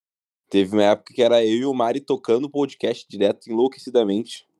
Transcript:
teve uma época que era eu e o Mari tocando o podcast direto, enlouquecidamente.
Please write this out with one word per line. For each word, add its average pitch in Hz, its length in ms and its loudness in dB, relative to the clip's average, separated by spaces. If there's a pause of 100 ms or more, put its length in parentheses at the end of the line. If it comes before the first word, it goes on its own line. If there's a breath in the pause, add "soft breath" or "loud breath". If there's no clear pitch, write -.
(500)
teve - 260 2
uma 104 80 4
época 104 300 0
que 123 100 0
era 117 220 4
eu 110 140 0
e 131 60 -4
o 139 80 -2
Mari 123 280 -2
tocando 131 460 -2
o 143 40 -14
podcast 139 580 -6
direto, 98 400 -2
enlouquecidamente. 117 960 -2 (140)